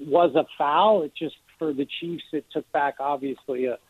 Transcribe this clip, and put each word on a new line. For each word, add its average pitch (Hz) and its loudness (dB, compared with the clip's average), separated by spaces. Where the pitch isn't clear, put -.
was 156 4
a 156 4
foul. 175 4
It 147 -8
just, 156 -8
for 156 -4
the 135 -4
Chiefs, 170 -8
it 147 -6
took 156 -6
back, 143 0
obviously, 135 -4
a, 120 -4